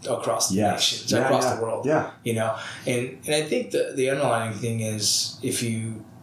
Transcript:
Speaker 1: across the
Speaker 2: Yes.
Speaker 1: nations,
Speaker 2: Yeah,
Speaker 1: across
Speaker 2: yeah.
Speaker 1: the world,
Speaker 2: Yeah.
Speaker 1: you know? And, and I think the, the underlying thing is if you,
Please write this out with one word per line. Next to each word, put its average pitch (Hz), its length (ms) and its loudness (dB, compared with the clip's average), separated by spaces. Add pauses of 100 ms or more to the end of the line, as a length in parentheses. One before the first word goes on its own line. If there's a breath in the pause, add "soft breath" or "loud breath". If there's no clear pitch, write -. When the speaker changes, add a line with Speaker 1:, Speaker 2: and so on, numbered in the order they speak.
Speaker 1:
across - 400 0
the 95 60 2
Speaker 2:
Yes. 101 360 4
Speaker 1:
nations, - 220 -4
Speaker 2:
Yeah, 120 60 4
Speaker 1:
across 127 260 4
Speaker 2:
yeah. 120 100 2
Speaker 1:
the 113 60 -2
world, 113 240 -2
Speaker 2:
Yeah. 147 240 2 (160)
Speaker 1:
you 113 80 0
know? 110 240 0 (280 loud breath)
And, 123 400 -2
and 151 80 0
I 156 100 2
think 240 280 -2
the, 135 240 0
the 131 140 2
underlying 117 440 2
thing 113 280 -2
is - 600 0
if 127 220 -2
you, 113 400 -4 (200)